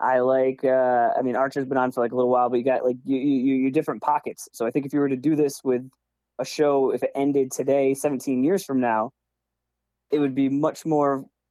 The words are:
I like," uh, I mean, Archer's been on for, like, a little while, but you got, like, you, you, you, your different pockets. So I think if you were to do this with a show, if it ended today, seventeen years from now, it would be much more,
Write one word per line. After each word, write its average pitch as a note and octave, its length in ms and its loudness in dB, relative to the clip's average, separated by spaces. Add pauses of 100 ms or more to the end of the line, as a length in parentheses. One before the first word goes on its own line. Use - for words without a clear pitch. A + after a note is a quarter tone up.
I B2+ 200 2
like," C3 440 0
uh, B2 500 2
I - 60 -2
mean, B2+ 160 -2
Archer's C3+ 300 -2
been C3+ 100 -2
on B2+ 160 0
for, - 80 -4
like, A#2 120 0
a B2 40 -4
little B2 140 2
while, B2 180 2
but B2 80 -2
you A#2+ 80 0
got, B2+ 220 0
like, B2+ 180 0
you, C3+ 140 -2
you, C#3 220 0
you, C3+ 160 2
your C3 140 0
different C#3 300 -2
pockets. - 540 -4
So A#2 100 -4
I A#2 60 -2
think C#3+ 160 -2
if C#3+ 80 -10
you D3 60 2
were C#3+ 100 0
to C3+ 60 -2
do C#3+ 200 0
this C#3+ 260 0
with B2+ 240 0 (520)
a B2+ 80 -4
show, C#3 440 2
if A#2+ 120 -2
it C3 120 -2
ended C#3 380 0
today, C3+ 400 2
seventeen C3+ 500 -2
years F#3 220 0
from C3+ 160 -2
now, A#2 300 0 (1000)
it D3+ 100 0
would C3+ 140 0
be C3+ 140 2
much C#3+ 380 -2
more, C#3+ 400 0 (240)